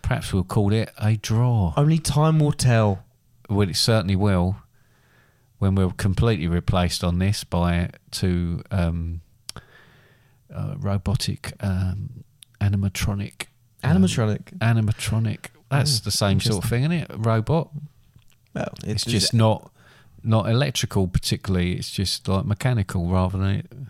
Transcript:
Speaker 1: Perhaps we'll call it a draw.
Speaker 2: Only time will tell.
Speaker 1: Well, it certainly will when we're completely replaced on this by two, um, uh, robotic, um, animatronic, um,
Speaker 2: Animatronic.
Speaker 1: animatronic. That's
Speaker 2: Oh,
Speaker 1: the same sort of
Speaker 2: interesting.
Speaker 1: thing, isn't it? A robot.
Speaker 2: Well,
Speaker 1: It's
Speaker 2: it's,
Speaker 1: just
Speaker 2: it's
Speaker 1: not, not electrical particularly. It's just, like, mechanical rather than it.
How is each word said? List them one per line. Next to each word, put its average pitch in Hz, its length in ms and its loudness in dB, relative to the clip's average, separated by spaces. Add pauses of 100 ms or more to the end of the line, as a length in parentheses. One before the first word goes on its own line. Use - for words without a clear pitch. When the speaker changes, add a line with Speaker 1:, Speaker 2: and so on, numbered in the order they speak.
Speaker 1:
Perhaps - 300 -4
we'll 92 120 0
call 101 280 2
it 110 260 0
a 107 180 2
draw. 110 600 2
Speaker 2:
Only 151 220 4
time 156 400 2
will 147 140 4
tell. 113 520 2 (440)
Speaker 1:
Well, 101 200 2
it 78 80 -4
certainly 98 400 2
will 95 400 2 (1000)
when 98 160 2
we're 95 160 4
completely 95 560 0
replaced 87 580 0
on 87 140 0
this 95 260 0
by 87 460 0 (200)
two, 87 600 -2
um, 85 500 -2 (1300)
uh, 98 240 -8
robotic, 98 840 -4
um, 95 640 -4 (360)
animatronic, 101 840 -2 (360)
um, 165 200 4
Speaker 2:
Animatronic. - 560 0
Speaker 1:
animatronic. 110 880 0 (240)
That's 127 300 0
Speaker 2:
Oh, - 40 -20
Speaker 1:
the 104 60 -4
same 98 300 2
sort 104 240 -2
of 117 80 0
Speaker 2:
interesting. 131 180 0
Speaker 1:
thing, 175 100 0
isn't - 120 -10
it? - 20 -14
A - 40 -10
robot. 113 520 0 (840)
Speaker 2:
Well, - 180 -6 (120)
Speaker 1:
It's - 0 -
Speaker 2:
it's, 104 200 -4
Speaker 1:
just 113 220 0
Speaker 2:
it's - 80 0
Speaker 1:
not, 110 360 2 (520)
not 110 260 2
electrical 113 600 0
particularly. 90 680 0
It's - 140 -8
just, - 380 -4
like, 95 160 0
mechanical 104 640 -2
rather 92 300 0
than 95 100 0
it. - 240 -4 (180)